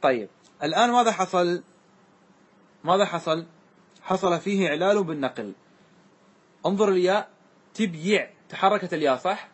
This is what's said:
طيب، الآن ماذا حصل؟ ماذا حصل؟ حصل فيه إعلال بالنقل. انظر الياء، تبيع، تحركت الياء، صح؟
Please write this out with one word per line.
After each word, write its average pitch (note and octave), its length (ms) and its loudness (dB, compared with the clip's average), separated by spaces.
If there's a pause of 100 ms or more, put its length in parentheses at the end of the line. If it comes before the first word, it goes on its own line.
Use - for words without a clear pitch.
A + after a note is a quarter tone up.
طيب، B2 260 0 (340)
الآن F3+ 280 2
ماذا A#3+ 220 4
حصل؟ F3+ 500 -2 (1200)
ماذا F#3 200 4
حصل؟ E3 420 -4 (560)
حصل F#3 380 0
فيه G3 280 0
إعلال F#3 360 2
بالنقل. C3+ 480 -6 (1120)
انظر G3+ 220 2
الياء، F#3+ 420 2 (440)
تبيع، F#3 560 -2 (180)
تحركت F#3+ 460 0
الياء، D3 220 2
صح؟ F#3+ 380 -4